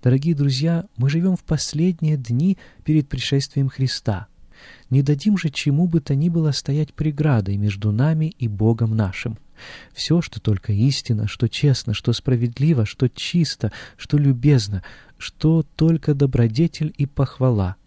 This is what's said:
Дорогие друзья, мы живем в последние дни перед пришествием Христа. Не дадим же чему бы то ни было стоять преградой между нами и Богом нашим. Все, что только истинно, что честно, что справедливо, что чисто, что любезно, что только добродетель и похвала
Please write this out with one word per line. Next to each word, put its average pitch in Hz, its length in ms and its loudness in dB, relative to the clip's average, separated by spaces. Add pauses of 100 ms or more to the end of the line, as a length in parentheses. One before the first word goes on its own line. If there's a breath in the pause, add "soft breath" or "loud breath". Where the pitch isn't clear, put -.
Дорогие 135 320 2
друзья, 143 520 0 (100)
мы 131 140 0
живем 175 260 0
в - 80 -6
последние 156 720 0
дни 131 400 0 (260 loud breath)
перед 151 240 2
пришествием 139 600 -2
Христа. 120 600 -2 (640 loud breath)
Не 139 140 2
дадим 147 340 2
же 165 120 -2
чему 147 380 0
бы 165 120 2
то 147 160 -4
ни 156 140 0
было 160 220 0
стоять 143 420 -4
преградой 139 640 0
между 104 340 0
нами 156 480 0
и 123 80 -2
Богом 110 480 0
нашим. 110 420 -2 (560 loud breath)
Все, - 280 0
что - 200 -10
только 104 320 -2
истинно, 110 540 0
что - 200 -2
честно, - 460 0
что 120 200 -2
справедливо, 123 720 0
что - 240 -2
чисто, - 600 -2 (240 loud breath)
что - 220 -2
любезно, 123 640 2 (340 loud breath)
что 160 460 0 (120)
только 160 380 2
добродетель 139 840 2
и 139 80 0
похвала 120 680 0 (120)